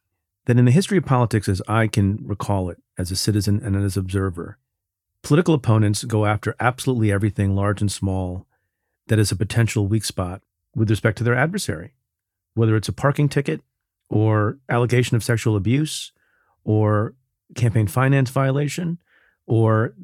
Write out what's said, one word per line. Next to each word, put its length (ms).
that 120
in 60
the 80
history 260
of 80
politics, 420
as 200
I 180
can 360
recall 480
it, 120
as 120
a 60
citizen 480
and 120
as 200
an 40
observer, 580
political 320
opponents 500
go 220
after 340
absolutely 520
everything, 420
large 260
and 100
small, 560
that 120
is 120
a 60
potential 500
weak 180
spot 380
with 160
respect 280
to 60
their 120
adversary, 580
whether 220
it's 120
a 40
parking 360
ticket 340
or 480
allegation 480
of 80
sexual 320
abuse 560
or 500
campaign 320
finance 420
violation, 720
or 580